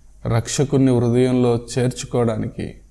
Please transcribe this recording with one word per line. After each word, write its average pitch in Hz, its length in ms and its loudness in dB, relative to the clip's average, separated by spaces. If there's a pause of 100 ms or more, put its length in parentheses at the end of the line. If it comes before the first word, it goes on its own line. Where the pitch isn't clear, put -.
(280)
రక్షకుని 131 680 2
హృదయంలో 120 640 2 (180)
చేర్చుకోవడానికి 117 960 -4 (160)